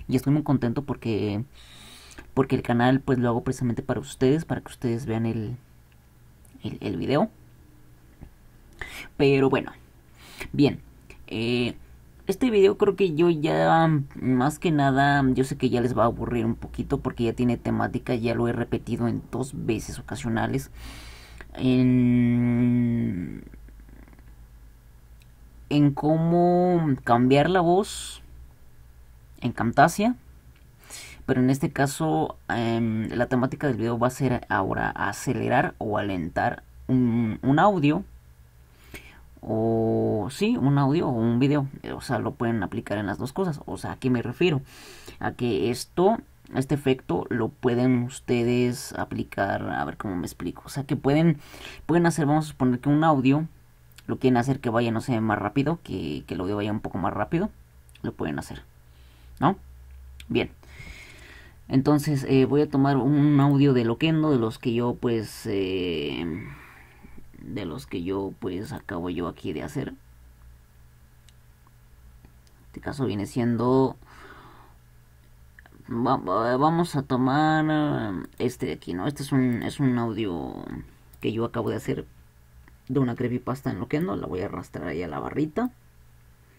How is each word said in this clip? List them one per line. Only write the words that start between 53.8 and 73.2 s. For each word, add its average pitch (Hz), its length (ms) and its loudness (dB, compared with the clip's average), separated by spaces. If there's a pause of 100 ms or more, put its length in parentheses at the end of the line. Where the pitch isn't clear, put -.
lo 117 100 -4
quieren 127 200 4
hacer 127 220 0
que 123 120 -2
vaya, 117 180 2
no 113 120 -2
sé, 117 200 0
más 110 160 2
rápido, 139 460 0
que, 76 420 -6
que - 80 -10
el 85 80 -4
audio 95 140 -2
vaya 104 160 -2
un 110 80 -4
poco - 180 -10
más 101 160 -2
rápido. 165 380 -2 (500)
Lo - 120 -6
pueden 76 260 -6
hacer, - 240 -14 (760)
¿no? 160 180 2 (720)
Bien. - 220 -2 (1160)
Entonces, 143 600 2
eh, 131 180 6
voy 139 160 2
a 151 100 0
tomar 139 260 4
un 143 420 4
audio 143 340 6
de 123 120 2
Loquendo, 156 460 2
de 131 80 4
los 113 180 -2
que 123 160 -2
yo, 120 220 0
pues, 113 500 -4
eh, 90 1040 -4 (920)
de 95 260 -10
los 78 200 -10
que - 160 -8
yo, 95 380 -4
pues, 104 320 -8
acabo 90 400 -8
yo 85 160 -6
aquí 87 260 -10
de 76 80 -8
hacer. 131 280 -8
En - 80 -16 (2750)
este - 160 -16
caso 135 240 -4
viene 101 220 -4